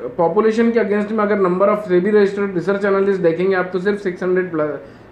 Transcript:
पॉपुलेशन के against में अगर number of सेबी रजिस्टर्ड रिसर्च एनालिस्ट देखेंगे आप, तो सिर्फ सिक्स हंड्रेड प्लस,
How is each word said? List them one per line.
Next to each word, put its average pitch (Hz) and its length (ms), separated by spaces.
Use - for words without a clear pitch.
पॉपुलेशन 214 540
के 226 80
against 202 320
में 220 120
अगर 202 180
number 185 280
of 208 180
सेबी 180 240
रजिस्टर्ड 202 440
रिसर्च 196 300
एनालिस्ट 196 360
देखेंगे 175 340
आप, 180 180
तो 190 60
सिर्फ 202 200
सिक्स 185 240
हंड्रेड 185 280
प्लस, 151 260